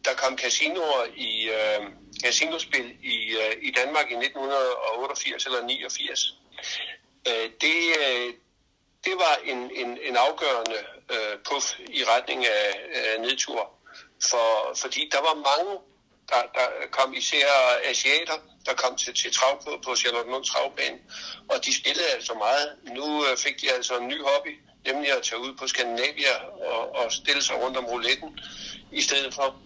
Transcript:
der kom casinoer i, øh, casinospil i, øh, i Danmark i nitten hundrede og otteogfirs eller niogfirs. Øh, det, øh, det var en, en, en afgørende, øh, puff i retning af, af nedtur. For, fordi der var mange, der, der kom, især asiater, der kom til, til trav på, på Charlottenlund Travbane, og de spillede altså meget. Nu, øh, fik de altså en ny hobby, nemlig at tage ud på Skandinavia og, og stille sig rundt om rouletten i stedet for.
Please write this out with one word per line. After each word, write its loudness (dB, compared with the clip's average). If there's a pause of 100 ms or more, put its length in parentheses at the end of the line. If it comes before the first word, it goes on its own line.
der 4
kom 2
casinoer 2 (140)
i, -6 (280)
øh, 2 (420)
casinospil 0 (280)
i, -4 (240)
øh, 0
i -4
Danmark 2
i -4
nitten -4
hundrede 2 (140)
og -2
otteogfirs -4
eller -2
niogfirs. -4 (1040)
Øh, 0 (160)
det, 4 (240)
øh, 2 (800)
det 0
var 6 (160)
en, -2 (240)
en, -4 (180)
en -4
afgørende, 2 (340)
øh, -2 (140)
puff 0 (340)
i 2
retning 2
af, 4 (260)
af 0
nedtur. -2 (600)
For, 4 (340)
fordi -4
der 4
var 4 (140)
mange, 2 (580)
der, 4 (160)
der 4 (240)
kom, 2
især 2 (420)
asiater, 2 (280)
der -2
kom 0
til, -4
til -2
trav 2
på, -8 (140)
på -2
Charlottenlund 0
Travbane, -2 (500)
og 0
de 2
spillede 0
altså -6
meget. 2 (280)
Nu, 0
øh, 4
fik -2
de 2
altså 0
en -4
ny -6
hobby, 2 (260)
nemlig 2
at -2
tage -4
ud -8
på -4
Skandinavia 0 (260)
og, -2
og 0
stille 0
sig 0
rundt -2
om -2
rouletten -2 (520)
i -2
stedet 0
for. 0 (100)